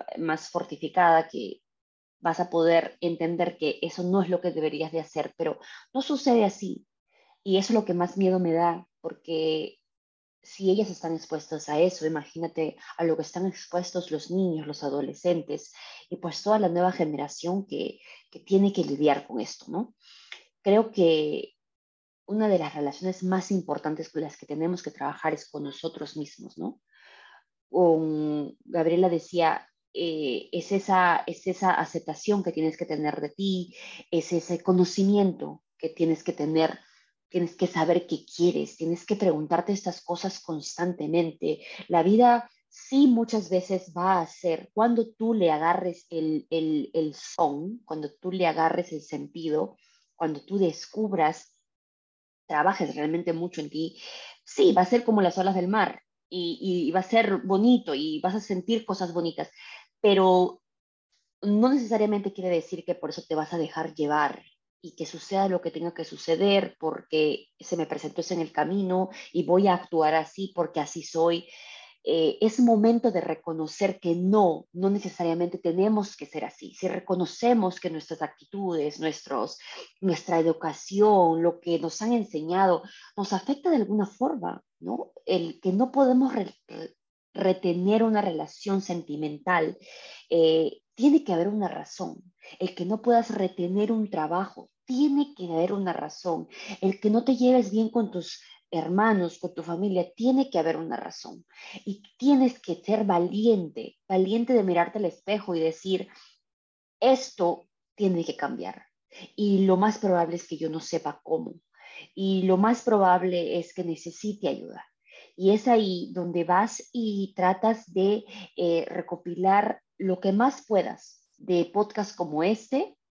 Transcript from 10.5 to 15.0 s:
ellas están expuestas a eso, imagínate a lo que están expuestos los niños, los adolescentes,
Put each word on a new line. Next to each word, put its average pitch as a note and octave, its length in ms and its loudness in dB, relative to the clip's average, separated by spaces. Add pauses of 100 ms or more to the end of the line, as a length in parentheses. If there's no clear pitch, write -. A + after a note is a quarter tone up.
ellas G3 200 2
están E3 240 -8
expuestas D#3 540 -8
a D3+ 100 0
eso, F3+ 280 2
imagínate D#3+ 720 -6 (200)
a E3 80 -2
lo D#3+ 120 2
que D#3+ 60 -4
están F3 240 -6
expuestos F3+ 640 -8
los D3+ 200 -8
niños, E3+ 360 -2
los D3 160 -10
adolescentes, C#3+ 920 -4 (380)